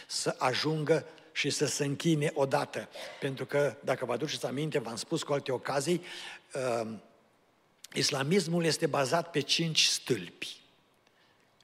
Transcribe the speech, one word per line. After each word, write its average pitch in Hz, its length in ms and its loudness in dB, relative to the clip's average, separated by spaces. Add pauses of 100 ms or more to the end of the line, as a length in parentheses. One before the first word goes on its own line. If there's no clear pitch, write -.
să - 300 -2
ajungă 147 680 2 (260)
și - 180 0
să 143 160 2
se 143 200 0
închine 151 480 2
odată. 135 560 0 (300)
Pentru 135 260 -4
că, 143 380 2
dacă 131 220 0
vă 120 80 0
aduceți 135 320 -2
aminte, 143 340 -2
v-am 117 160 -4
spus 151 280 -4
cu 143 100 -2
alte 139 180 -2
ocazii, 143 500 0 (520)
uh, 117 400 -2 (1000)
islamismul 151 720 2
este 160 220 2
bazat 139 440 0
pe 151 80 0
cinci 160 440 2
stâlpi - 760 -2 (1040)